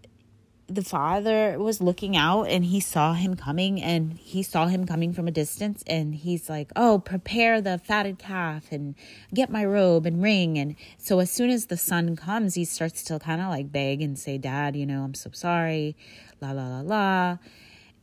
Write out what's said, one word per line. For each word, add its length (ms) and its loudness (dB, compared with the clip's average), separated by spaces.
the 160 -4
father 760 2
was 220 -2
looking 360 2
out 280 4
and 200 2
he 140 2
saw 360 2
him 200 0
coming, 480 -2
and 360 0
he 220 -6
saw 280 0
him 180 0
coming 260 0
from 140 -4
a 60 -2
distance, 540 -4
and 280 -2
he's 340 -4
like, 280 -6
"Oh, 240 6
prepare 600 0
the 180 -2
fatted 420 -2
calf 500 -6
and 240 -6
get 160 2
my 140 0
robe 420 4
and 160 0
ring." 360 4
And 180 -2
so 220 2
as 100 4
soon 220 2
as 160 0
the 100 -4
son 380 0
comes, 400 -2
he 100 0
starts 400 -4
to 140 -6
kinda, 300 -4
like, 240 -4
beg 280 -2
and 160 -2
say, 220 -8
"Dad, 380 -4
you 100 -2
know, 160 -4
I'm 120 -8
so 180 -12
sorry, 640 -2
la, 120 -8
la, 160 -6
la, 140 -8
la." 560 2